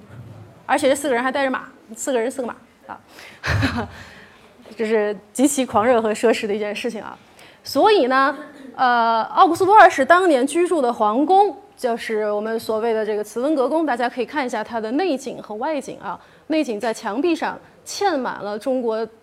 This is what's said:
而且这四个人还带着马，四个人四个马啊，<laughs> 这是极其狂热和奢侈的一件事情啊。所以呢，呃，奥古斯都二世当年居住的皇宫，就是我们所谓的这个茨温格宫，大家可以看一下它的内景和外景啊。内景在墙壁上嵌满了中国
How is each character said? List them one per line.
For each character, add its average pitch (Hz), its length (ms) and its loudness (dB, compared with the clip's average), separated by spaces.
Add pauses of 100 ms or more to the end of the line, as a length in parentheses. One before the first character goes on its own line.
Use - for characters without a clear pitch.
(680)
而 - 120 2
且 240 100 2
这 277 60 4
四 277 140 -6
个 254 60 2
人 240 100 0
还 254 80 -2
带 277 120 0
着 262 60 0
马， 196 140 -6 (320)
四 - 160 -6
个 233 80 0
人 165 100 -2
四 254 120 -8
个 233 40 -4
马 - 80 -8 (320)
啊， - 140 -16 (880)
<laughs> - 0 - (880)
这 233 100 -2
是 208 300 0 (160)
极 277 160 2
其 262 160 0
狂 220 220 0
热 240 160 4
和 214 100 0
奢 220 160 0
侈 - 180 0
的 202 80 -2
一 214 40 -4
件 208 180 -6
事 233 140 -6
情 220 120 -10
啊。 65 140 -14 (480)
所 349 260 2
以 349 160 4
呢， 269 300 2 (400)
呃， 233 460 2 (120)
奥 370 140 6
古 339 60 2
斯 381 100 0
都 392 100 4
二 370 140 10
世 277 160 2
当 359 240 6
年 269 180 4
居 339 220 0
住 330 140 0
的 233 100 2
皇 226 320 2
宫， 381 320 4 (180)
就 233 220 -4
是 214 340 -4
我 208 100 -2
们 226 200 -4
所 220 200 -4
谓 233 120 0
的 220 120 0
这 208 120 -2
个 208 80 -2
茨 226 160 -10
温 302 140 0
格 247 120 0
宫， 311 200 0
大 240 100 -2
家 240 120 -2
可 247 120 -8
以 220 60 -2
看 285 180 -4
一 247 40 -4
下 233 140 -4
它 226 160 -6
的 220 140 -6
内 311 240 0
景 - 260 -10
和 208 120 -12
外 277 260 -4
景 - 200 -12
啊。 180 200 -10 (280)
内 311 140 2
景 220 160 -4
在 220 140 -4
墙 220 280 -6
壁 339 140 2
上 214 240 -6 (280)
嵌 392 300 -2
满 240 260 -4
了 208 160 -6
中 254 240 -2
国 220 240 -2 (160)